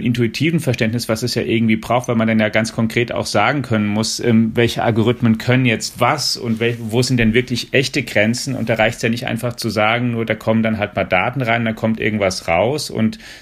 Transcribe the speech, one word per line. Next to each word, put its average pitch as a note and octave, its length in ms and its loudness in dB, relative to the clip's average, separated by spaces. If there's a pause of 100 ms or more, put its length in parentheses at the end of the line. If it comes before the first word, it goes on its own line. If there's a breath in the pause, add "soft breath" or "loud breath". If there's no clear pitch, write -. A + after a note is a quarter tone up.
intuitiven B2+ 600 0
Verständnis, A#2+ 480 -2
was A2+ 160 0
es A#2 100 -2
ja G#2+ 80 0
irgendwie A2+ 320 2
braucht, A#2 320 0
weil A#2+ 80 0
man A2+ 140 2
dann A2 100 2
ja G#2+ 100 4
ganz A2 240 -2
konkret A#2 380 0
auch G2+ 160 -2
sagen B2 360 0
können G#2+ 260 0
muss, G#2+ 320 -2
ähm, A2+ 340 4
welche A#2 300 2
Algorithmen A2+ 540 2
können B2+ 260 2
jetzt A2+ 340 -2
was C3 380 0
und A2+ 240 -4
wel-, A#2 180 0
wo A#2 240 0
sind B2+ 140 2
denn A2 180 4
wirklich B2+ 380 -2
echte C3+ 320 0
Grenzen? A#2+ 500 0
Und A2+ 140 -4
da A#2 60 2
reicht's A2 280 0
ja A#2+ 60 0
nicht A#2 180 -4
einfach A#2 300 -4
zu A#2 120 -4
sagen, A2 440 0
nur A2+ 140 -2
da A2 100 -2
kommen A2+ 260 0
dann A2 160 0
halt G#2 160 -4
mal G2 100 0
Daten G#2+ 380 0
rein, A#2 220 0
dann A2+ 100 -2
kommt A2 240 -2
irgendwas G#2+ 480 -2
raus A2 420 0
und A2 300 -2 (240 loud breath)